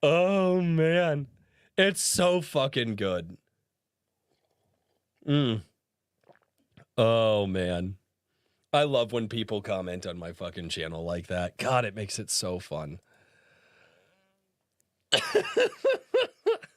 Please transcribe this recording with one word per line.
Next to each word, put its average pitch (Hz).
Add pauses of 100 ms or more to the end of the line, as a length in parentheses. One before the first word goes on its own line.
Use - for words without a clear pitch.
Oh, 185
man. 165 (500)
It's 190
so 180
fucking 135
good. 90 (1900)
Mm. 135 (1300)
Oh, 110
man. 92 (760)
I 147
love 123
when 113
people 110
comment 92
on 87
my 85
fucking 85
channel 82
like 87
that. 87
God, 123
it 101
makes 104
it 110
so 90
fun. 78 (2000)
<laughs> - (200)